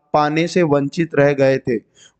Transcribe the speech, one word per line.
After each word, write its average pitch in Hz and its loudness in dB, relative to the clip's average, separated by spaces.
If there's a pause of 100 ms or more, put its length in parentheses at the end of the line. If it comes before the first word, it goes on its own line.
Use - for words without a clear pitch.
(120)
पाने 151 0
से 180 0
वंचित 143 -2
रह 143 4
गए 135 2
थे, 123 -4 (420)